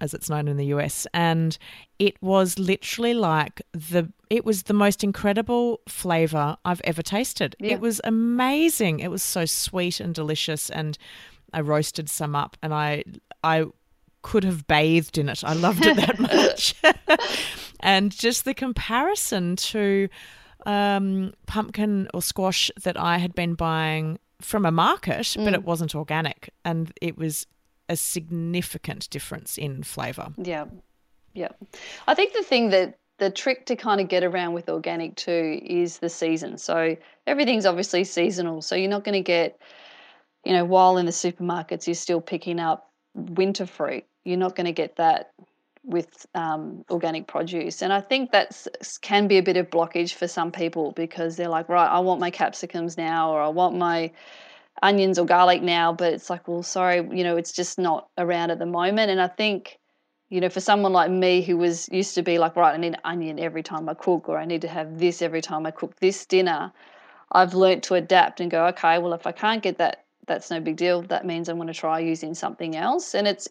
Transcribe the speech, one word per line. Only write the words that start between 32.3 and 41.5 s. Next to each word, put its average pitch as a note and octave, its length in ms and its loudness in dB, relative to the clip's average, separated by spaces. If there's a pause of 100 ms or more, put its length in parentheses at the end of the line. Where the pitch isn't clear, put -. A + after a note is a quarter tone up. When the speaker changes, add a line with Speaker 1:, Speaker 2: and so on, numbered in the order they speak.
Speaker 2:
the A4+ 80 -2
thing A#3 300 2
that, F#3 260 2 (220)
the G3 100 2
trick B3+ 380 -4
to A#3+ 80 -2
kind G#3 260 0
of F#3 60 -2
get F3+ 160 0
around F3 300 -2
with E3+ 160 -8
organic E3 460 -6
too E3 480 -2
is F3 360 -2
the E3+ 100 -4
season. D#3+ 480 -4
So E3 400 0 (300)
everything's A#3+ 400 2
obviously F3+ 380 0
seasonal. F3 580 -2
So - 120 -4
you're F#3+ 140 0
not G3+ 140 -2
gonna G3+ 180 -2
get, E3+ 380 0 (840)
you F#3 100 0
know, F3 120 4
while F#3 320 6
in F3+ 80 2
the E3+ 60 0
supermarkets, F3 720 -4